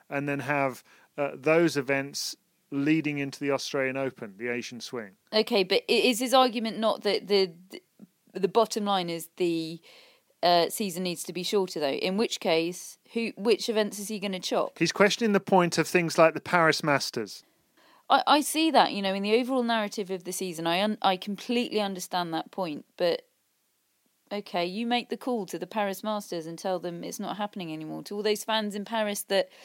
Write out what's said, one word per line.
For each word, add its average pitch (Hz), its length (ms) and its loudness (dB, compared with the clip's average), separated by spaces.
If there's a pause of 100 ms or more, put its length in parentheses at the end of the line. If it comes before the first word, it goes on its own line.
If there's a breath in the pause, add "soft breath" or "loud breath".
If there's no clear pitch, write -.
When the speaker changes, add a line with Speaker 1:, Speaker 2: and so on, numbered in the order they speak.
Speaker 1:
and 143 180 -4
then 143 120 -2
have, 135 440 -2 (360 soft breath)
uh, 147 160 -2
those 151 420 4
events 139 580 -2 (360)
leading 147 480 0
into 139 220 -6
the 143 100 0
Australian 135 480 0
Open, 120 400 -6
the 120 100 -6
Asian 120 320 -6
swing. 110 300 -10 (240)
Speaker 2:
Okay, 214 300 2
but 190 260 0
i-, - 20 4
is 233 280 2
his 254 120 -2
argument 226 460 2
not 220 240 -2
that 196 260 -2
the, 190 240 2 (180)
the, - 120 -16 (500)
the 190 160 -2
bottom 220 380 2
line 185 240 0
is 165 260 -8
the, 165 460 -2 (600 soft breath)
uh, 175 260 4
season 185 340 -4
needs 175 220 -4
to 180 80 -10
be 180 100 -6
shorter, 185 380 -2
though? 143 80 0
In 185 280 -2
which - 220 -2
case, 170 600 -2 (140)
who, 226 240 -4
which 196 320 0
events 208 300 0
is 196 100 -10
he 214 120 -6
gonna 190 180 -4
chop? - 400 -2
Speaker 1:
He's 165 140 2
questioning 208 400 4
the 196 80 6
point 175 360 4
of 160 120 2
things 170 280 2
like 160 180 8
the 156 60 -4
Paris 160 440 4
Masters. 131 580 -2 (640 soft breath)
Speaker 2:
I, 269 180 6
I 294 160 6
see 320 280 2
that, 233 220 6
you 202 100 -2
know, 196 120 0
in 196 100 -2
the 214 160 2
overall 247 240 0
narrative 214 460 -2
of 185 140 -6
the 180 80 -8
season, 170 340 -6
I 175 160 2
un-, 214 200 0
I 190 140 4
completely 214 640 -2
understand 180 520 -4
that - 200 -6
point, 165 320 -6 (120)
but 175 260 0 (1080)
okay, 202 360 -4
you 214 200 -6
make 240 220 -2
the 240 80 -4
call 226 300 -4
to 170 120 -10
the 180 80 -8
Paris 202 380 -4
Masters 208 420 -6
and 165 120 -12
tell 185 200 -4
them 175 240 -8
it's 175 160 -10
not 196 200 -8
happening 196 340 -8
anymore. 156 320 -10
To 202 100 -12
all 208 80 -6
those 214 220 0
fans 214 320 -2
in 202 80 -6
Paris 214 400 -4
that, 196 240 0 (160 loud breath)